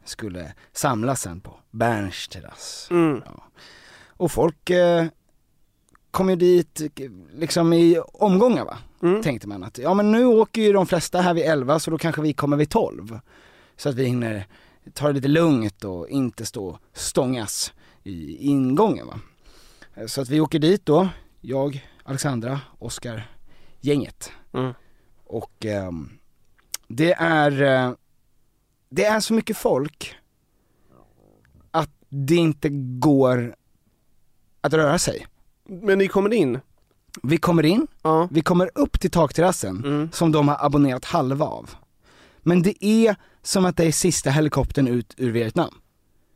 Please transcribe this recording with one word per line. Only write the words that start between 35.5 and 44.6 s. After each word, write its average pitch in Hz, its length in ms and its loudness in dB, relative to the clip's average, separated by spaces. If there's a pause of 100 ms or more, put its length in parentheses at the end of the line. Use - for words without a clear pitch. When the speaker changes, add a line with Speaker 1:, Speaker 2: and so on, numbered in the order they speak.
Speaker 2:
Men 196 300 0
ni 190 100 4
kommer 196 260 2
in? 139 260 2 (640)
Speaker 1:
Vi 147 140 2
kommer 165 280 2
in, 226 220 2 (140)
Speaker 2:
Ja. 160 300 2
Speaker 1:
vi 151 100 2
kommer 180 340 2
upp - 240 0
till 180 120 -2
takterrassen 160 760 0
Speaker 2:
Mm. 147 260 -2
Speaker 1:
som 165 200 2
de 151 160 4
har 143 180 0
abonnerat 139 400 2
halva 143 400 -2
av. 57 240 -10 (720)
Men 175 200 4
det 190 240 0
är 220 300 4 (260)
som 190 240 0
att 180 120 -2
det 165 80 4
är 160 60 2
sista - 380 0
helikoptern 143 580 0